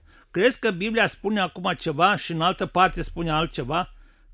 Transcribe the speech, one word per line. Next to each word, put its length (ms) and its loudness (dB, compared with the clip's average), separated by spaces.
Crezi 280 2
că 120 0
Biblia 360 0
spune 320 -2
acum 380 -2
ceva 380 2
și 160 -6
în 100 -2
altă 240 0
parte 360 2
spune 280 -6
altceva? 640 -2